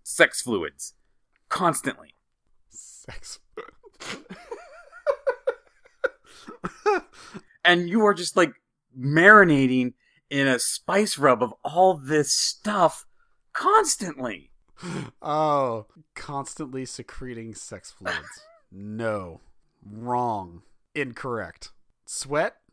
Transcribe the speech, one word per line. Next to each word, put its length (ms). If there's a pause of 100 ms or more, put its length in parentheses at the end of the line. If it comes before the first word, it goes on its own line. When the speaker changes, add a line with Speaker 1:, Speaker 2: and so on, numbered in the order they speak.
Speaker 1:
sex 400
fluids. 520 (540)
Constantly. 680 (540)
Speaker 2:
Sex 680 (160)
fluids. 720 (2750)
<laughs> 40 (640)
Speaker 1:
And 220
you 160
are 80
just, 240
like, 160 (460)
marinating 960 (340)
in 180
a 120
spice 580
rub 260
of 200
all 320
this 360
stuff 760 (480)
constantly. 960 (720)
Speaker 2:
Oh, 640 (280)
constantly 680
secreting 720
sex 360
fluids. 280 (280)
Speaker 1:
<laughs> 300
Speaker 2:
No. 640 (480)
Wrong. 720 (340)
Incorrect. 760 (360)
Sweat? 500 (160)